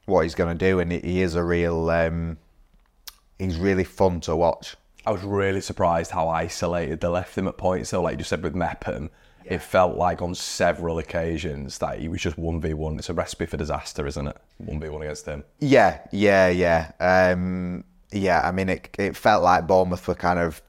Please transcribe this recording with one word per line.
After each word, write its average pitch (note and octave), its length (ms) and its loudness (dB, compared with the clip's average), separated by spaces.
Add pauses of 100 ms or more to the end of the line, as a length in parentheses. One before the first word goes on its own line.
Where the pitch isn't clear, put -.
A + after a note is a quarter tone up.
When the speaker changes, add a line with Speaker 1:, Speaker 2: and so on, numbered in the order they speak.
Speaker 1:
what F#2 160 4
he's E2 120 -2
gonna E2+ 200 0
do, F#2 260 2
and F2 100 -2
he, F2 100 -2
he F2+ 220 0
is E2+ 120 0
a F2 100 0
real, E2+ 460 0
um, E2 480 0 (1000)
he's F#2 200 -2
really F#2+ 260 2
fun F2+ 380 0
to D#2+ 120 -2
watch. - 420 0 (300)
Speaker 2:
I A2 60 0
was F#2 100 -4
really G2 400 0
surprised E2+ 480 0
how E2 180 -2
isolated E2 720 -2
they F2 80 -2
left F2 280 -2
him F#2+ 120 -2
at - 80 -6
points, F#2 340 -2
though, F#2 120 0
like E2 100 0
you C2+ 60 -6
just - 120 -8
said D#2+ 120 -4
with D#2 120 -4
Mepham. E2 540 -4 (360)
Speaker 1:
Yeah. - 100 -4
Speaker 2:
It - 80 -6
felt F#2 340 2
like F2 240 0
on F2 140 -4
several E2+ 640 -2
occasions D#2+ 800 -6
that C#2 200 -6
he D2 100 -8
was F2+ 120 -6
just E2 160 -4
one E2 240 -4
v D#2+ 140 -4
one. D#2 240 -6
It's - 100 -12
a E2+ 60 -6
recipe E2 320 -4
for - 100 -8
disaster, D2 500 -6
isn't C#2+ 200 -6
it? - 100 -8 (220)
One - 200 -8
v D#2 120 -8
one D2+ 100 -10
against D2+ 240 -10
him. D2 180 -10 (160)
Speaker 1:
Yeah, B2 420 6 (120)
yeah, G2 360 6
yeah. E2+ 520 2
Um, F2+ 840 2 (280)
yeah, F#2 340 2
I F2 60 0
mean, F#2+ 160 -2
it, - 300 -6
it G2 180 -2
felt G#2 260 4
like F2+ 240 4
Bournemouth F2+ 400 2
were F2 80 -2
kind F2 240 0
of E2+ 300 -2